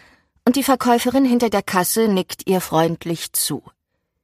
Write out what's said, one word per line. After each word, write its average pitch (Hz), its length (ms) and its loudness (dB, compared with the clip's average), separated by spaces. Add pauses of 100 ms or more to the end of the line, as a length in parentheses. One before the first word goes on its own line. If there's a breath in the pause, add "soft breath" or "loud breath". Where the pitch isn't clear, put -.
(460 soft breath)
und 247 100 2
die 277 80 -2
Verkäuferin 247 640 2
hinter 240 240 2
der 202 140 0
Kasse 196 440 0
nickt 190 400 -2
ihr 185 140 2
freundlich 165 720 -2
zu. - 280 -4 (640)